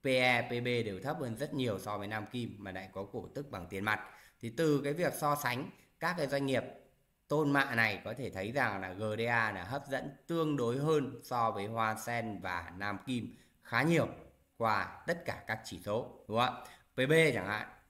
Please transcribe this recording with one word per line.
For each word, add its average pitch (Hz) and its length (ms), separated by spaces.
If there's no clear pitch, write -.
P 143 40
E, 127 360
P 120 80
B 120 160
đều 110 340
thấp 139 200
hơn 117 160
rất 143 180
nhiều 120 240
so 104 200
với 101 100
Nam 107 180
Kim 107 320
mà 101 140
lại 95 200
có 98 200
cổ 120 220
tức 143 160
bằng 90 200
tiền 95 140
mặt. 107 160
Thì 117 160
từ 151 280
cái 143 80
việc 160 220
so 147 280
sánh 127 280
các 170 180
cái 147 80
doanh 139 200
nghiệp 127 160
tôn 147 240
mạ 139 220
này 110 300
có 110 140
thể 117 120
thấy 95 220
rằng 113 280
là 92 120
G 95 100
D - 100
A 113 240
là 92 120
hấp 131 220
dẫn 135 240
tương 160 300
đối 120 220
hơn 143 440
so 117 280
với 101 160
Hoa 110 280
Sen 110 460
và 87 360
Nam 101 300
Kim 123 300
khá 120 200
nhiều 156 260
qua 104 500
tất 170 180
cả 92 220
các 113 180
chỉ 90 200
số, 104 440
đúng 107 100
không - 260
ạ? - 60
P 131 140
B 151 40
chẳng 92 120
hạn 107 220